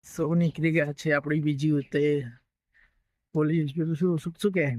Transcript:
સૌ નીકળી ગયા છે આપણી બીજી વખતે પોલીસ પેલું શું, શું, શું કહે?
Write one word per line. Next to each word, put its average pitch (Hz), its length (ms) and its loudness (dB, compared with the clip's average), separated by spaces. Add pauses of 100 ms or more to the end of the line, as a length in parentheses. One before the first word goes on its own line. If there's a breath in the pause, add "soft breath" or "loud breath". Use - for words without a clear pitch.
(160)
સૌ 160 180 -2
નીકળી 165 380 2
ગયા 147 220 0
છે 156 180 -2
આપણી 147 280 0
બીજી 151 320 0
વખતે 147 520 0 (1080 soft breath)
પોલીસ 151 420 2
પેલું 165 200 -2
શું, 165 240 0
શું, 165 220 -8
શું 208 100 2
કહે? 170 140 0 (140)